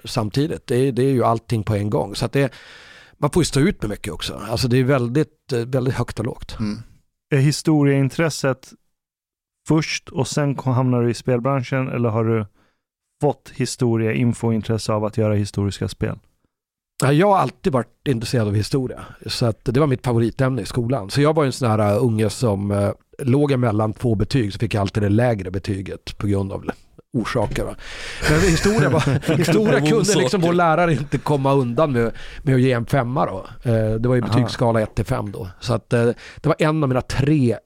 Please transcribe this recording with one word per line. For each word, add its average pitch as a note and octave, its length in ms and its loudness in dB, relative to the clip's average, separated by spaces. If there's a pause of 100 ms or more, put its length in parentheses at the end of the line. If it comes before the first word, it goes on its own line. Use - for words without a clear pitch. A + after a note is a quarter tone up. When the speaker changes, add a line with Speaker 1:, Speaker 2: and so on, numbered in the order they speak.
Speaker 1:
samtidigt. A#2 600 -2
Det B2 100 0
är, C3+ 160 2
det A#2+ 100 0
är C3+ 80 2
ju A#2+ 140 2
allting A2+ 380 0
på G#2+ 120 -2
en G2+ 160 -2
gång. G#2 240 -2
Så - 120 -4
att - 60 -6
det, C#3 200 0 (680)
man D3 120 0
får F3+ 100 2
ju C#3+ 40 4
stå - 160 0
ut F#3+ 220 0
med A2+ 80 -4
mycket F#2+ 220 -8
också. - 280 -10 (100)
Alltså B2 180 0
det B2 100 4
är C3 60 4
väldigt, B2+ 680 0
eh, B2 60 0
väldigt B2 360 -2
högt - 240 -6
och A2 80 -4
lågt. - 320 -10
Speaker 2:
Mm. G#2+ 200 -4 (560)
Speaker 3:
Är C#3 40 4
historieintresset C#3 1300 0 (960)
först - 400 0
och C#3+ 200 -4
sen C#3+ 260 -2
kom-, B2+ 180 -2
hamnar B2 300 2
du A#2+ 80 2
i A2 40 -2
spelbranschen, C3 720 -2
eller A#2+ 200 -2
har A2+ 160 0
du A2 220 0 (760)
fått - 320 -2
historia, A2+ 580 0
info A#2+ 340 0
och A2+ 80 2
intresse A2 380 -2
av G#2+ 120 -2
att G#2 120 -4
göra G#2+ 180 2
historiska G2+ 540 -2
spel? - 300 -6 (840)
Speaker 1:
Ja, C3+ 100 4
jag D#3+ 180 4
har F#3+ 80 4
alltid C#3+ 340 -2
varit - 360 -4
intresserad A2+ 400 0
av G2+ 60 0
historia. A#2+ 460 -2 (260)
Så A#2+ 200 -2
att - 180 -4
det B2 160 0
var D#3 60 4
mitt B2+ 180 -2
favoritämne A#2+ 580 0
i F2 40 -8
skolan. A#2 440 -4
Så C#3 100 0
jag D3+ 140 4
var D#3+ 80 2
ju C#3 40 2
en B2 60 -2
sån B2 180 -2
här, A2 80 2 (180)
eh, C3 80 2
unge A2 260 2
som, G2+ 400 -2
eh, G2+ 200 0 (280)
låg C#3+ 340 2
emellan A2 400 0
två A#2 220 -2
betyg, G#2 380 0
så - 60 -10
fick A2 160 -4
jag G#2+ 60 0
alltid G2 220 -2
det G#2 60 0
lägre G#2 420 2
betyget F#2 680 -8
på G#2 80 -4
grund G2 260 -2
av F#2 120 -10 (480)
orsaker, G#2+ 520 -2
va? G2+ 100 -10 (560)
Men D#3 100 4
historia G3 500 2
var, D#3 100 2
Speaker 4:
<laughs> C#3+ 360 0
Speaker 1:
historia G#3 440 2
kunde D3+ 160 2
Speaker 4:
Orsaker. G3 240 2
Speaker 1:
liksom C3+ 200 2
vår E3+ 120 2
lärare E3+ 400 4
inte D3 260 -2
komma C#3 340 0
undan C#3 400 2
med, A#2 200 0 (300)
med C3+ 120 2
att C3 60 4
ge C3 120 4
en A#2+ 140 -2
femma C3+ 400 0
då. - 200 -8 (240)
Eh, A2 240 2
det A2+ 140 0
var B2+ 60 4
ju A#2+ 80 2
Speaker 3:
Aha. G2 100 -2
Speaker 1:
betygsskala A#2 480 2
ett G#2 140 -4
till A2 100 -2
fem G#2+ 280 -4
då. - 160 -10 (120)
Så A#2 140 -2
att, - 180 -4
eh, A#2+ 120 4 (320)
det - 120 -6
var D#3 100 2
en D#3 240 2
av C#3 60 0
mina B2+ 140 0
tre B2+ 640 2